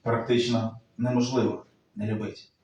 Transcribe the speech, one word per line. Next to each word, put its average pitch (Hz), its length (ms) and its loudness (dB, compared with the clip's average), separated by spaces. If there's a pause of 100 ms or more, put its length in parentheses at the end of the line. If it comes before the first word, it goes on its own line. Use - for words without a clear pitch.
практично 117 760 0 (180)
неможливо 123 680 0 (300)
не 104 120 -4
любить. 104 440 -6 (120)